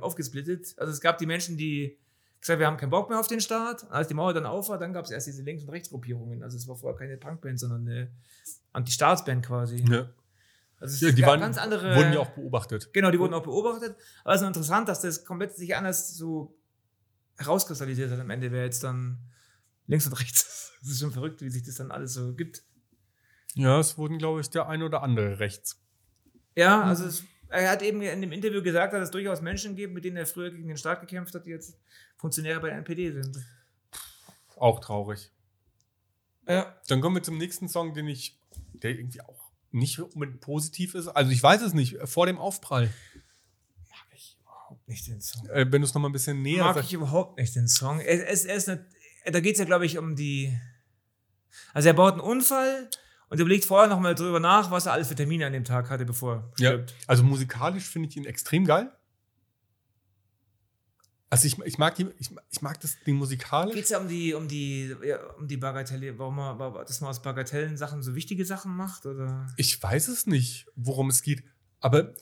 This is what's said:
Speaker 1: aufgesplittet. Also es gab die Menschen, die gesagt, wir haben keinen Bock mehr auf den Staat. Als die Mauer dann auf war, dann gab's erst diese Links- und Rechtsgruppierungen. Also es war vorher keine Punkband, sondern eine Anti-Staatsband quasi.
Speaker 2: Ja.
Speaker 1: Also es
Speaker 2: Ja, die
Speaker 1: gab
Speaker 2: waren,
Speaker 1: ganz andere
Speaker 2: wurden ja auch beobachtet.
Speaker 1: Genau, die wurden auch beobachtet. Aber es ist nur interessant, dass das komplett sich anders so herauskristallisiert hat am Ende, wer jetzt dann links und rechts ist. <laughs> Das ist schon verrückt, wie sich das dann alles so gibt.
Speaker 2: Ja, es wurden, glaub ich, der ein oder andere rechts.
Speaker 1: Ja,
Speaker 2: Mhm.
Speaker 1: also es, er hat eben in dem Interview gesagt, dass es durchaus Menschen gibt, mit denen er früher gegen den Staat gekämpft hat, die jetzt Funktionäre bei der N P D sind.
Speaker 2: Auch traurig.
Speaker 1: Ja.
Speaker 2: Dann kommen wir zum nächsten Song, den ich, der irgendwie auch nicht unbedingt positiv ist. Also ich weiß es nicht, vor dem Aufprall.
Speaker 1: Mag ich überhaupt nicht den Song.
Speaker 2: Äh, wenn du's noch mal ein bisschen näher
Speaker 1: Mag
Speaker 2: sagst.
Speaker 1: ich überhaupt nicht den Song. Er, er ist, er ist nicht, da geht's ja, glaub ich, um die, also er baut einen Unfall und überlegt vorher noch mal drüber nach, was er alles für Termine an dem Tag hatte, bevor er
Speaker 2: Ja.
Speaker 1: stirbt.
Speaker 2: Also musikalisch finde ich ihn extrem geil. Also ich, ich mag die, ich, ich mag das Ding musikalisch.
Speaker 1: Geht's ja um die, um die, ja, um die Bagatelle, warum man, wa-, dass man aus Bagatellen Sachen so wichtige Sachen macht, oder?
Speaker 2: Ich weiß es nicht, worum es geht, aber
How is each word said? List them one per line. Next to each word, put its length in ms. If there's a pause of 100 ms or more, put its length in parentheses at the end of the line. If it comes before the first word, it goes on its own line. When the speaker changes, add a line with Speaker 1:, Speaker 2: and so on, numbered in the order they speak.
Speaker 1:
aufgesplittet. 720
Also 160
es 80
gab 160
die 100
Menschen, 300
die 420 (420)
gesagt, 200
wir 60
haben 100
keinen 140
Bock 180
mehr 100
auf 80
den 140
Staat. 500
Als 180
die 60
Mauer 200
dann 100
auf 240
war, 100
dann 140
gab's 180
erst 180
diese 140
Links- 200
und 80
Rechtsgruppierungen. 720
Also 160
es 100
war 80
vorher 220
keine 180
Punkband, 420
sondern 300
eine 240 (640)
Anti-Staatsband 720
quasi. 440
Speaker 2:
Ja. 200 (680)
Speaker 1:
Also 160
es 60
Speaker 2:
Ja, 120
die 100
Speaker 1:
gab 80
Speaker 2:
waren, 100
Speaker 1:
ganz 160
andere 400
Speaker 2:
wurden 160
ja 60
auch 120
beobachtet. 640
Speaker 1:
Genau, 180
die 80
wurden 140
auch 120
beobachtet. 520 (280)
Aber 100
es 60
ist 20
nur 60
interessant, 400
dass 120
das 240
komplett 320
sich 180
anders 420
so 380 (840)
herauskristallisiert 760
hat 100
am 100
Ende, 220
wer 120
jetzt 200
dann 340 (680)
links 200
und 80
rechts 280
ist. 340
<laughs> 80
Das 80
ist 80
schon 120
verrückt, 280
wie 80
sich 140
das 140
dann 140
alles 220
so 220
gibt. 280 (920)
Speaker 2:
Ja, 260
es 160
wurden, 220
glaub 200
ich, 120
der 180
ein 140
oder 200
andere 360
rechts. 420 (760)
Speaker 1:
Ja, 220
Speaker 2:
Mhm. 60
Speaker 1:
also 240
es, 180 (240)
er 220
hat 100
eben 220
in 180
dem 120
Interview 300
gesagt, 300
dass 120
es 60
durchaus 300
Menschen 360
gibt, 180
mit 100
denen 140
er 80
früher 240
gegen 180
den 80
Staat 240
gekämpft 340
hat, 120
die 60
jetzt 260 (400)
Funktionäre 420
bei 80
der 80
N 80
P 100
D 180
sind. 260 (1160)
Speaker 2:
Auch 240
traurig. 500 (1160)
Speaker 1:
Ja. 300 (120)
Speaker 2:
Dann 120
kommen 160
wir 60
zum 160
nächsten 280
Song, 280
den 140
ich, 300 (360)
der 240
irgendwie 240
auch 280 (200)
nicht 300
unbedingt 420
positiv 520
ist. 140
Also 220
ich 120
weiß 200
es 100
nicht, 320
vor 220
dem 100
Aufprall. 540 (1000)
Speaker 1:
Mag 260
ich 280
überhaupt 440
nicht 200
den 160
Song. 260
Speaker 2:
Äh, 240
wenn 80
du's 140
noch 80
mal 80
ein 20
bisschen 300
näher 220
Speaker 1:
Mag 100
Speaker 2:
sagst. 160
Speaker 1:
ich 40
überhaupt 440
nicht 180
den 120
Song. 320
Er, 260
er 40
ist, 140
er 120
ist 120
nicht, 120 (520)
da 80
geht's 180
ja, 60
glaub 180
ich, 160
um 180
die, 400 (1160)
also 160
er 60
baut 180
einen 80
Unfall 680 (400)
und 120
überlegt 240
vorher 240
noch 120
mal 140
drüber 260
nach, 300
was 160
er 60
alles 160
für 60
Termine 320
an 60
dem 120
Tag 260
hatte, 140
bevor 320
er 220
Speaker 2:
Ja. 120
Speaker 1:
stirbt. 240 (120)
Speaker 2:
Also 180
musikalisch 600
finde 240
ich 80
ihn 100
extrem 380
geil. 260 (2500)
Also 180
ich, 120
ich 180
mag 180
die, 100 (120)
ich, 120 (200)
ich 120
mag 180
das 200
Ding 160
musikalisch. 580
Speaker 1:
Geht's 160
ja 80
um 80
die, 280
um 120
die, 480 (100)
ja, 120 (160)
um 160
die 80
Bagatelle, 640
warum 180
man, 240
wa-, 240
dass 160
man 100
aus 120
Bagatellen 540
Sachen 260
so 120
wichtige 300
Sachen 320
macht, 280
oder? 520
Speaker 2:
Ich 260
weiß 260
es 180
nicht, 400 (100)
worum 340
es 120
geht, 200 (380)
aber 420